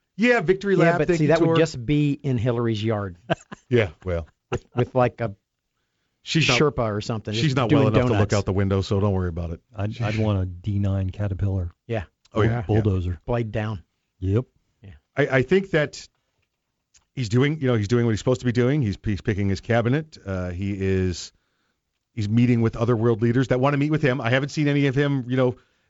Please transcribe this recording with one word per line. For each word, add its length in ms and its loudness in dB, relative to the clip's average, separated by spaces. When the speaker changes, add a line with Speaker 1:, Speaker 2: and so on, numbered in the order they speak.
Speaker 1:
Yeah, 240 2
victory 340 0
Speaker 2:
Yeah, 160 4
Speaker 1:
lap, 80 2
Speaker 2:
but 100 2
Speaker 1:
thank 100 2
Speaker 2:
see, 60 2
Speaker 1:
you 40 2
Speaker 2:
that 100 4
Speaker 1:
tour. 100 4
Speaker 2:
would 100 4
just 280 0
be 260 2
in 260 -2
Hillary's 440 0
yard 340 -2
Speaker 1:
<laughs> 240 -20
Yeah, 220 2
well, 220 -4
Speaker 2:
with, 140 -6
with, 200 -2
like, 260 0
a 140 -6
Speaker 1:
She's 260 0
not, 120 2
Speaker 2:
Sherpa 340 0
or 60 -4
something, 320 -6
Speaker 1:
she's 120 -2
Speaker 2:
just 120 0
Speaker 1:
not 160 2
well 120 4
Speaker 2:
doing 100 2
Speaker 1:
enough 140 4
to 0 -
look 200 2
Speaker 2:
donuts. 60 0
Speaker 1:
out 100 2
the 80 -2
window, 300 0
so 180 0
don't 140 2
worry 160 -2
about 220 -8
it. 80 -12
Speaker 3:
I'd, 200 -6
Speaker 1:
She 100 -6
Speaker 3:
I'd 140 -2
want 240 0
a 20 -2
D 340 -4
nine 320 0
Caterpillar. 600 -4
Speaker 2:
Yeah. 180 -6
Speaker 1:
Oh, 80 0
yeah, 200 2
Speaker 3:
Bull-, 140 0
Speaker 1:
yeah. 60 2
Speaker 3:
bulldozer. 420 -2
Speaker 2:
Blade 280 -4
down. 300 -6
Speaker 3:
Yep. 260 0
Speaker 2:
Yeah. 80 -20
Speaker 1:
I, 220 2
I 40 4
think 280 2
that 360 -2
he's 160 -6
doing, 300 2
you 80 0
know, 60 2
he's 140 0
doing 160 2
what 60 2
he's 80 0
supposed 220 0
to 60 -16
be 60 0
doing. 300 2
He's, 200 -2
he's 200 -4
picking 260 -2
his 140 -2
cabinet. 640 0
Uh, 260 -6
he 280 -6
is, 540 -2
he's 160 -4
meeting 320 2
with 160 0
other 200 0
world 260 2
leaders 260 2
that 100 2
wanna 200 0
meet 120 0
with 120 0
him. 180 0
I 80 -4
haven't 220 0
seen 180 0
any 200 2
of 60 -2
him, 320 0
you 120 -2
know, 180 2